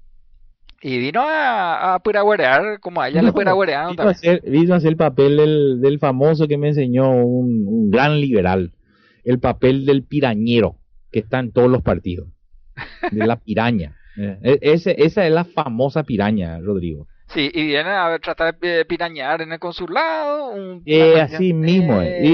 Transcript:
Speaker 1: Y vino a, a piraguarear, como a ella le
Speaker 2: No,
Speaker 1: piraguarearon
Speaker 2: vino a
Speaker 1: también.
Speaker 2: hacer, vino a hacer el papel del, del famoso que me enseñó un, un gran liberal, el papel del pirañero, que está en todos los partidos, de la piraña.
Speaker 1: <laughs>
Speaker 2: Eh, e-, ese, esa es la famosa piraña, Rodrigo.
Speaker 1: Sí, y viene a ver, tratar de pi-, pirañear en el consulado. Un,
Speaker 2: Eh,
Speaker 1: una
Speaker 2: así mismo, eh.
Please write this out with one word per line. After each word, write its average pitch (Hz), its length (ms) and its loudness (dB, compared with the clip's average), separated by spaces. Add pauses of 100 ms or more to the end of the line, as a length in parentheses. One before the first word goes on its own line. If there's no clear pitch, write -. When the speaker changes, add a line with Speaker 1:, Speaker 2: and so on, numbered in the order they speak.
(840)
Speaker 1:
Y 131 160 -4
vino 151 280 -2
a, 220 680 -2
a 185 80 -2
piraguarear, 202 800 2
como 175 200 -6
a 131 80 -2
ella 156 140 0
le 226 60 6
Speaker 2:
No, 190 60 0
Speaker 1:
piraguarearon 180 580 0
Speaker 2:
vino 170 100 -6
a 196 100 4
Speaker 1:
también. 175 240 0
Speaker 2:
hacer, - 140 -6
vino 170 240 4
a - 20 4
hacer 160 140 2
el 160 80 0
papel 143 400 2
del, 147 420 2
del 139 180 2
famoso 147 480 2
que 147 120 0
me 147 100 0
enseñó 135 420 2
un, 123 560 2
un 107 240 0
gran 147 300 2
liberal, 95 520 0 (520)
el 123 140 0
papel 131 480 0
del 139 160 2
pirañero, 117 760 0 (340)
que 117 100 -4
está 127 180 -4
en 123 140 -6
todos 123 180 4
los 127 120 2
partidos, 87 460 -4 (840)
de 214 160 -2
la 120 100 0
piraña. 208 680 -4
Speaker 1:
<laughs> - 120 -20
Speaker 2:
Eh, 101 280 -10
e-, 131 180 2
ese, 170 420 0
esa 170 240 0
es 160 60 2
la 170 140 0
famosa 139 560 -4
piraña, 98 580 -2
Rodrigo. 87 460 -6 (220)
Speaker 1:
Sí, 139 260 -4
y 156 100 -2
viene 151 240 -2
a 185 200 -2
ver, 165 120 -4
tratar 165 400 -4
de 170 240 0
pi-, - 20 -20
pirañear 160 540 -6
en 160 140 -10
el 165 40 -10
consulado. 294 920 -6
Un, 185 340 -14
Speaker 2:
Eh, 160 300 6
Speaker 1:
una 160 80 4
Speaker 2:
así 165 320 -2
mismo, 160 480 2
eh. 90 320 -2